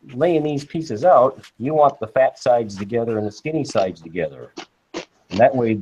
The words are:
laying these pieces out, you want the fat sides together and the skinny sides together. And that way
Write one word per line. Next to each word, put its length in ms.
laying 280
these 220
pieces 400
out, 400
you 160
want 260
the 80
fat 300
sides 380
together 420
and 80
the 60
skinny 320
sides 360
together. 520
And 460
that 140
way 280